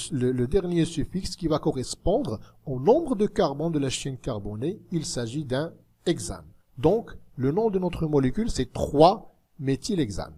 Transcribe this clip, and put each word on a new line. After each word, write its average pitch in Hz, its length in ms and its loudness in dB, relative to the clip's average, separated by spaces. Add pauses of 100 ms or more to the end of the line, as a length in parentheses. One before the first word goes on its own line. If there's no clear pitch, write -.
(120)
le, 127 200 2
le 123 140 0
dernier 175 400 2
suffixe - 500 -4
qui 175 100 -4
va 151 120 2
correspondre 160 840 -2 (240)
au 131 160 -4
nombre 262 360 4
de 202 100 2
carbone 165 460 0
de 151 60 0
la 135 120 -2
chaîne 135 260 -6
carbonée, 110 640 -6 (100)
il 165 140 -2
s'agit 123 400 -6
d'un 135 300 -2 (320)
hexane. 107 400 -4 (320)
Donc, 185 320 4 (260)
le 131 160 0
nom 220 160 2
de 190 100 0
notre 180 280 -2
molécule, 151 440 2
c'est - 220 -4
trois-méthylhexane. 143 1700 2